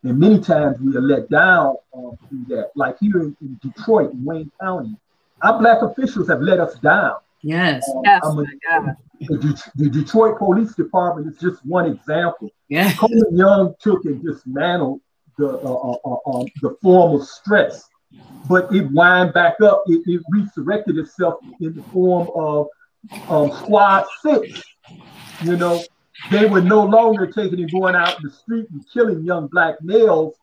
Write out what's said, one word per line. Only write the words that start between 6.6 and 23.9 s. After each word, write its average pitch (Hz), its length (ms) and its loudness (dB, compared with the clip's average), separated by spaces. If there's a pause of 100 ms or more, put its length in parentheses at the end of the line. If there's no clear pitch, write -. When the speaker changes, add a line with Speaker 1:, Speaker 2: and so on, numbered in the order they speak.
Speaker 1:
us - 200 -4
down. 175 360 2 (240)
Speaker 2:
Yes. 156 480 -2
Speaker 1:
Um, 131 160 -6
Speaker 3:
Yes, 196 200 4
Speaker 1:
I'm 151 140 -2
a, 147 40 -2
Speaker 3:
my 143 120 -8 (140)
God. 156 280 -2 (240)
Speaker 1:
the, 147 180 -6
Det-, 143 380 -4
the 147 120 0
Detroit 214 500 0
Police 208 360 0
Department 170 580 -4
is - 80 -20
just 180 240 -6
one 170 220 -2
example. 170 640 -6 (180)
Speaker 2:
Yeah. 175 260 0
Speaker 1:
Coleman 220 420 2
Young 190 440 4
took 196 240 -2
and 143 180 -6
dismantled 147 760 -6 (380)
the, 143 100 -2
uh, 131 40 -6
uh, 127 520 -8
uh, 139 340 -8
um, 123 80 -6 (140)
the - 220 -6
form 175 380 6
of - 60 -14
stress, - 600 -2 (600)
but 180 260 0
it 175 180 0
wind 180 400 4
back 170 300 0
up. 208 240 4
It, 165 200 2
it 175 240 -2
resurrected 165 680 -2
itself 170 380 -4 (240)
in 165 140 -8
the 147 100 -18
form 180 500 0
of, 151 320 -2 (640)
um, 151 220 2 (140)
Squad 202 400 4 (180)